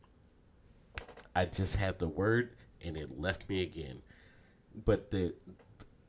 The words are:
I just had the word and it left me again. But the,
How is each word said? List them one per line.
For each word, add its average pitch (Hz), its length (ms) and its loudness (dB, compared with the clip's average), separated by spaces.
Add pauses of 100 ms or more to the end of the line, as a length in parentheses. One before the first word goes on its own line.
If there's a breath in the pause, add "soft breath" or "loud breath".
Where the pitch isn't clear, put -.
(1400)
I 92 80 4
just 92 320 0
had 95 240 0
the 85 80 0
word 110 480 2 (280 soft breath)
and 80 120 -6
it 67 240 -6
left - 280 -2
me 95 140 0
again. 71 400 -6 (720 soft breath)
But 107 380 4
the, 92 220 2 (760)